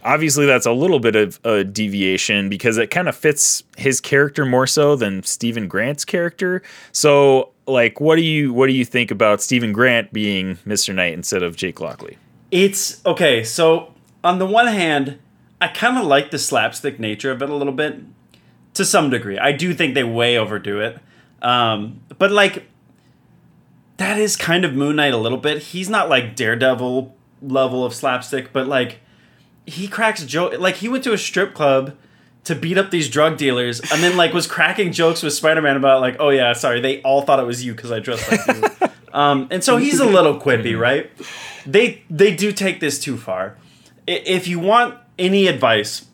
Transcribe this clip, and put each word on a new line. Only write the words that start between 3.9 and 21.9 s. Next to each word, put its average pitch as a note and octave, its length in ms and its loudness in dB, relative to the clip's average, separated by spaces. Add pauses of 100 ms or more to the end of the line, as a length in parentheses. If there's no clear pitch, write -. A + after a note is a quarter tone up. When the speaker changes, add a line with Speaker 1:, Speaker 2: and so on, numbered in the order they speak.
Speaker 1:
character C#3+ 440 0
more B2+ 220 2
so D3 280 2
than G2 280 -4
Stephen A#2 440 -4
Grant's A#2 360 -4
character. F3+ 580 -4 (300)
So, C#3+ 600 4 (160)
like, A#2+ 340 0
what D#3+ 160 4
do E3 60 2
you, D3+ 280 0
what C3 160 2
do C3 60 2
you B2+ 100 2
think A#2+ 280 -2
about G#2 300 2
Stephen A#2+ 300 0
Grant A#2 400 2
being F#2+ 540 -4
Mister G2+ 260 -4
Knight F2+ 220 0
instead F2+ 300 -4
of E2+ 120 -6
Jake F2 240 -6
Lockley? - 380 -14 (340)
Speaker 2:
It's, G3 540 0
okay, D3+ 380 2
so E3 500 2 (300)
on F3+ 160 2
the F#3 60 0
one A3+ 220 4
hand, D#3 500 -2 (440)
I E3+ 80 -2
kinda B3 340 0
like C#3+ 280 2
the D3+ 80 -6
slapstick B2 600 -4
nature A2 320 -6
of B2+ 100 -6
it C#3 80 -6
a D3 60 -6
little C#3 180 -4
bit. D3+ 260 -4 (760)
To G3 80 -2
some D#3+ 260 2
degree. G#2 300 -4
I C#3+ 140 0
do F3 200 -4
think C3+ 220 -2
they C3+ 80 0
way A#2+ 340 0
overdo G#2 440 -4
it. A2+ 180 -8 (420)
Um, A2+ 600 -2 (180)